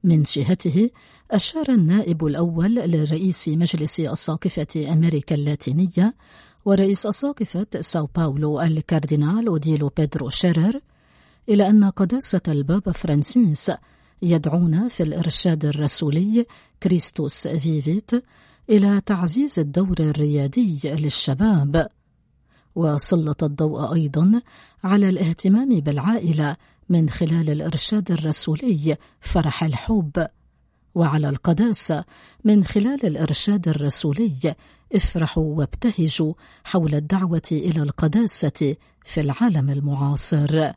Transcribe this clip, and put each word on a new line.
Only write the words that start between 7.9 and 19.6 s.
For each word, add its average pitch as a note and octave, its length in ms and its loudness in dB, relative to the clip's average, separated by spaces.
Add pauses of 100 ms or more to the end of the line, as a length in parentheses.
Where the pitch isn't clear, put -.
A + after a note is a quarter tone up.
باولو D3+ 440 0
الكاردينال D#3 880 0
أوديلو D#3 480 0
بيدرو D3 320 -2
شيرر F3 520 0 (680)
إلى G3+ 200 4
أن G#3 160 8
قداسة G3 640 0
البابا D#3 440 0
فرانسيس D#3 800 2 (500)
يدعونا E3+ 680 2
في - 140 -4
الإرشاد D#3 600 0
الرسولي D3+ 840 0 (360)
كريستوس - 680 0
فيفيت D#3 640 -2 (600)
إلى G3+ 360 4
تعزيز F#3+ 520 0
الدور E3+ 420 0